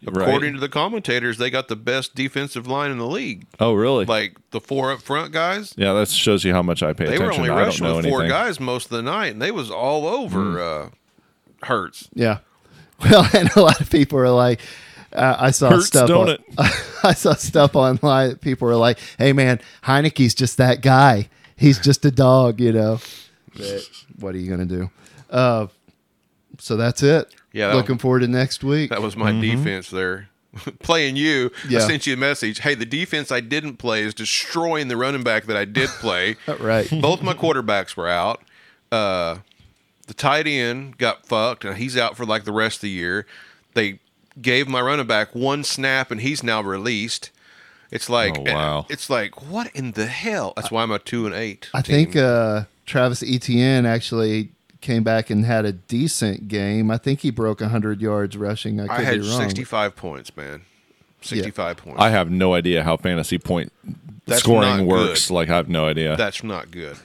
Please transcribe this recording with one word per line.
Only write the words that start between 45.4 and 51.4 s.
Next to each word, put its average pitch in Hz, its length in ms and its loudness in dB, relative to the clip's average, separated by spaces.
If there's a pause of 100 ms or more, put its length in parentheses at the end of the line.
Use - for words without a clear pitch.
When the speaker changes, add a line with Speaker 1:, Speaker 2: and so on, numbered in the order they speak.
Speaker 1:
snap, 135 460 -4
and 113 120 -8
he's 135 200 -4
now 113 200 -2
released. 104 680 -6 (640)
It's - 180 -10
like, 110 280 0
Speaker 2:
Oh, 71 40 -6 (120)
wow. 76 360 -2
Speaker 1:
it's - 200 -10
like, 113 320 -4 (100)
what 226 240 -6
in 131 160 -8
the 107 160 -4
hell? 143 480 -6
That's - 160 -8
why 113 120 -2
I'm 110 80 -2
a 104 80 -2
two 117 280 -6
and 90 80 -6
eight 104 400 -10